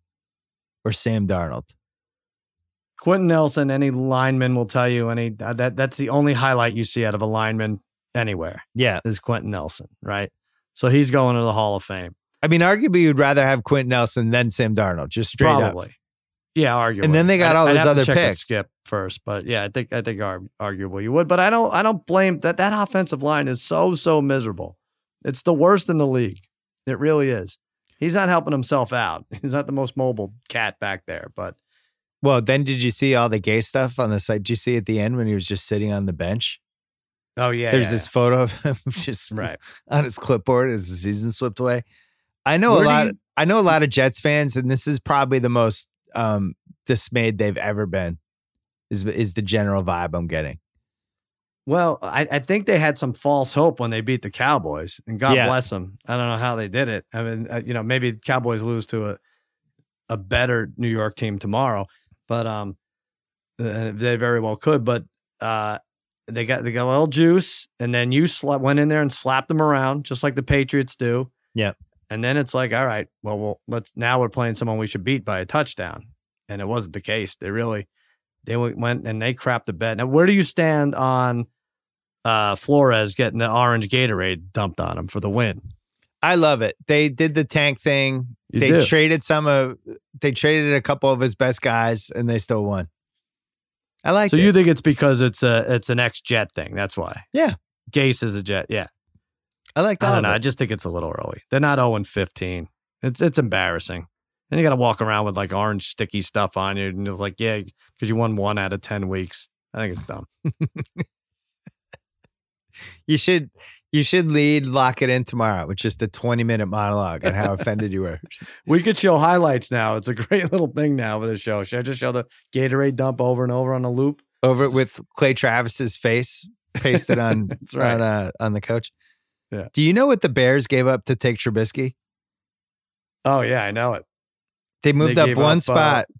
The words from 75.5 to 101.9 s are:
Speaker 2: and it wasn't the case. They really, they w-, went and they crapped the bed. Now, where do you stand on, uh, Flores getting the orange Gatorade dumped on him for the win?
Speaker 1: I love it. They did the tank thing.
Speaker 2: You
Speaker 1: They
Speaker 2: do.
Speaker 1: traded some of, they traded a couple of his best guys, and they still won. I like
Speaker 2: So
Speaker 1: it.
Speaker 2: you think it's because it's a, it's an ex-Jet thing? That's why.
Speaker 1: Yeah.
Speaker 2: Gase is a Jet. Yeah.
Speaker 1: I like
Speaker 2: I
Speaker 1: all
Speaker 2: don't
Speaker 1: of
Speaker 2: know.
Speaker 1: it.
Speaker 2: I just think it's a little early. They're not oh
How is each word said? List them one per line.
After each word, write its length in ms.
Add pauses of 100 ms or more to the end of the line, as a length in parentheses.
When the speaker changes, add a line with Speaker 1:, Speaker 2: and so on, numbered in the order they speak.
Speaker 2:
and 100
it 80
wasn't 260
the 80
case. 340
They 160
really, 360 (560)
they 100
w-, 220
went 320
and 140
they 120
crapped 340
the 60
bed. 240
Now, 100
where 180
do 80
you 100
stand 520
on, 520 (800)
uh, 300
Flores 600
getting 240
the 120
orange 380
Gatorade 640
dumped 260
on 180
him 100
for 120
the 100
win? 320 (600)
Speaker 1:
I 140
love 260
it. 140 (120)
They 220
did 240
the 120
tank 340
thing. 560 (160)
Speaker 2:
You 80
Speaker 1:
They 100
Speaker 2:
do. 160
Speaker 1:
traded 380
some 240
of, 300 (420)
they 120
traded 420
a 80
couple 280
of 100
his 160
best 260
guys, 520
and 160
they 100
still 240
won. 260 (1120)
I 80
like 200
Speaker 2:
So 60
Speaker 1:
it. 60
Speaker 2:
you 80
think 160
it's 140
because 400
it's 220
a, 220 (100)
it's 140
an 100
ex-Jet 520
thing? 240
That's 220
why. 260 (100)
Speaker 1:
Yeah. 220 (360)
Speaker 2:
Gase 320
is 120
a 80
Jet. 240
Yeah. 200 (880)
Speaker 1:
I 60
like 220
Speaker 2:
I 40
Speaker 1:
all 60
Speaker 2:
don't 60
Speaker 1:
of 40
Speaker 2:
know. 80
Speaker 1:
it. 40
Speaker 2:
I 40
just 180
think 140
it's 140
a 40
little 280
early. 320
They're 100
not 200
oh 160